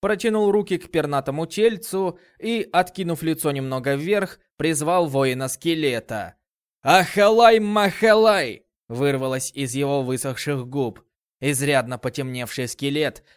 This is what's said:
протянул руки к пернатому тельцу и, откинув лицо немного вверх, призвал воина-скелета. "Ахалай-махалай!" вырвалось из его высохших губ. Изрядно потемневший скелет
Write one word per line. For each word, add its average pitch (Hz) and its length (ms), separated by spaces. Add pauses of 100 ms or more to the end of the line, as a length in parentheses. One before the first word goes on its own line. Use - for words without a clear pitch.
протянул 214 500
руки 202 260
к - 140
пернатому 147 540
тельцу 190 760 (200)
и, 226 320
откинув 170 520
лицо 160 280
немного 135 440
вверх, 190 440 (180)
призвал 160 500
воина-скелета. 131 1300 (480)
"Ахалай-махалай!" 208 1800 (260)
вырвалось 131 640
из 131 220
его 143 280
высохших 127 640
губ. 127 340 (380)
Изрядно 131 580
потемневший 127 720
скелет 139 560 (140)